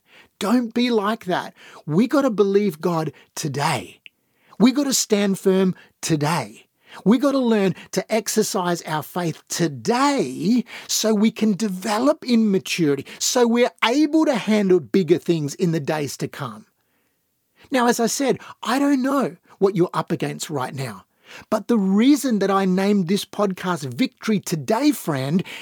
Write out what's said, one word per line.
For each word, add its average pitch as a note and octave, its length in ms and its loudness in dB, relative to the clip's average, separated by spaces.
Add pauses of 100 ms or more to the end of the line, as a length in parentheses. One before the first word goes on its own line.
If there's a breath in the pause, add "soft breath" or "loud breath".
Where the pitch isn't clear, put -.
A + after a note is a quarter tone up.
(400 soft breath)
Don't A3+ 340 0
be A#3+ 180 0
like G#3+ 340 0
that. D#3+ 280 -4 (320 loud breath)
We E3+ 200 2
gotta C#4 240 2
believe G3 520 2
God E3 300 -2 (220 soft breath)
today. C#3+ 680 -4 (580 soft breath)
We B3 120 6
gotta C#4 220 0
stand G3+ 460 0
firm F#3+ 340 2 (280 soft breath)
today. D3 640 -2 (380 loud breath)
We A3 120 6
gotta C4+ 220 2
learn G#3+ 340 2 (180 loud breath)
to - 220 -4
exercise F#3+ 680 -2
our D#3 180 -6
faith E3+ 460 -6
today F3 1160 0 (240 loud breath)
so - 240 0
we G#3+ 200 2
can G#3+ 220 0
develop A3 720 -2
in A3+ 280 2
maturity, D3+ 560 0 (100)
so A#3+ 300 2
we're A#3+ 240 2 (120)
able D4+ 420 2
to C#4+ 100 0
handle G3 440 2
bigger E3 380 0
things D3+ 380 -2
in F3 160 -2
the D#3+ 80 -2
days D3+ 380 -6
to D3+ 100 -6
come. A2+ 400 -12 (1040 soft breath)
Now, B3 160 2
as A#3+ 120 0
I A#3 60 2
said, B3+ 340 -2 (220 loud breath)
I B3 160 -2
don't C#4+ 240 2
know B3 360 -2 (200 soft breath)
what G3 180 0
you're F3 180 2
up D#3+ 180 -4
against D3 400 -6
right C3 240 -6
now. A#2+ 300 -10 (440 loud breath)
But G#3+ 180 -2
the A#3+ 120 2
reason A3 600 4
that G3 120 0
I G3 140 2
named F#3+ 420 2
this G3 180 -2
podcast F3+ 640 -4
Victory G#3 480 -2
Today, A3 520 0
friend, D3+ 520 -2 (180 loud breath)